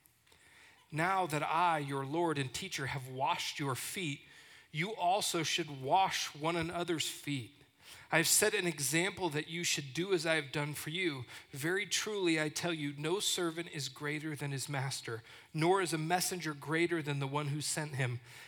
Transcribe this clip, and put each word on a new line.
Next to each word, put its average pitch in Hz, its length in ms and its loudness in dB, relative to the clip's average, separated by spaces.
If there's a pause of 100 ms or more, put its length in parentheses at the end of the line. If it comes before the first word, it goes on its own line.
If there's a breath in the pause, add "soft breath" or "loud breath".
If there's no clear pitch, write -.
(920 loud breath)
Now 180 360 2
that 151 180 0
I, 165 340 4
your 139 260 -2
Lord 156 320 2
and 135 160 -2
teacher, 160 340 -4
have 131 200 -6
washed 135 540 -2
your 135 160 0
feet, 151 460 -4 (500 loud breath)
you 170 240 -2
also 175 480 2
should 147 360 -2
wash 170 540 2
one 156 220 0
another's 170 500 0
feet. - 460 -6 (600 loud breath)
I 160 60 6
have 160 100 4
set 202 260 6
an 190 140 2
example 165 600 0
that 151 200 -2
you 170 140 -4
should 143 280 -2
do 180 200 0
as 170 140 2
I 165 100 4
have 143 160 -2
done 147 220 -2
for - 160 -6
you. 156 340 -2 (260 loud breath)
Very 170 360 0
truly, 175 540 2
I 156 80 2
tell 175 240 -2
you, 147 240 -2
no 156 220 0
servant 170 560 0
is 139 140 -4
greater 147 480 -4
than 143 160 -4
his 135 160 -4
master, 131 560 -4 (280 loud breath)
nor 175 300 6
is 160 100 0
a 165 60 2
messenger 165 560 0
greater 160 480 0
than 143 160 -2
the 139 80 0
one 143 220 -2
who 147 120 -2
sent 147 360 -2
him. 120 240 0 (260 loud breath)